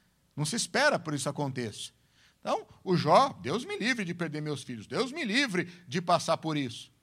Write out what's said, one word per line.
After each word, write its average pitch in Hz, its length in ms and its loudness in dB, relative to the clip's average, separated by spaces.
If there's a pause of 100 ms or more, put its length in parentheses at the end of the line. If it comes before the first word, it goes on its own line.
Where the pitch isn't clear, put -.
(360)
Não 147 80 -2
se - 120 -4
espera 277 420 2
por 156 160 -4
isso 143 140 -2
aconteça. 131 640 -4 (480)
Então, 370 280 -2 (180)
o 180 120 2
Jó, 180 460 6
"Deus 202 220 -2
me 403 120 -6
livre 247 280 0
de 175 100 -4
perder 156 260 -4
meus 151 220 -4
filhos, 113 240 -10
Deus 220 240 -2
me 320 140 -6
livre 208 400 0 (240)
de 160 120 -2
passar 170 360 2
por 160 200 -2
isso." 127 360 -6 (100)